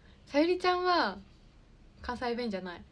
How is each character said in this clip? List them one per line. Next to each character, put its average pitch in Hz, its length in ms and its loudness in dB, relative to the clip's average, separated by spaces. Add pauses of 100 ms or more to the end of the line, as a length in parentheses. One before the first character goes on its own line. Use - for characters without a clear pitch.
(260)
さ 285 140 2
ゆ 320 60 6
り 359 120 2
ち 370 80 0
ゃ 359 80 4
ん 359 100 -2
は 277 340 2 (800)
関 240 160 -6
西 240 200 -4
弁 240 120 -4
じ 196 80 -4
ゃ 185 40 -6
な 180 160 -10
い。 - 160 -16